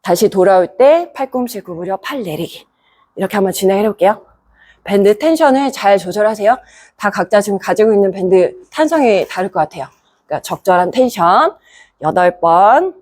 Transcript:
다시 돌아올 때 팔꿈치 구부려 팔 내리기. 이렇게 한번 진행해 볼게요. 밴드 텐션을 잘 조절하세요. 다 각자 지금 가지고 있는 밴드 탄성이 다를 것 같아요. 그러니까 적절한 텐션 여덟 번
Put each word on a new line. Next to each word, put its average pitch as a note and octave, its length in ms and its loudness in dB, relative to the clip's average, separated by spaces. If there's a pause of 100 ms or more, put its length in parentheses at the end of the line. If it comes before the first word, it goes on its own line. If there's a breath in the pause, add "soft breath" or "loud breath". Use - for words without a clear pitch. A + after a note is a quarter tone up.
다시 F#3+ 280 0
돌아올 F#3 480 2
때 E4 360 2
팔꿈치 B3 480 -8
구부려 F3+ 360 -10
팔 B3+ 260 -10
내리기. D#3+ 440 -10 (480)
이렇게 F#3+ 220 -4
한번 F#3+ 160 0
진행해 G3 300 0
볼게요. G#3 420 0 (580 soft breath)
밴드 G3+ 340 2
텐션을 C#4+ 540 0
잘 G3+ 260 0
조절하세요. G#3 600 -2 (400 soft breath)
다 G#3 120 -2
각자 G3+ 300 0
지금 G3+ 180 -2
가지고 G#3 360 0
있는 G3 180 2
밴드 F#3 420 0 (160)
탄성이 D4 600 0
다를 F#3+ 200 -6
것 E3+ 120 -4
같아요. D3 240 -6 (400)
그러니까 - 160 -8
적절한 F3+ 500 -2
텐션 A3+ 640 0 (460 soft breath)
여덟 F3 400 0
번 G#3+ 600 2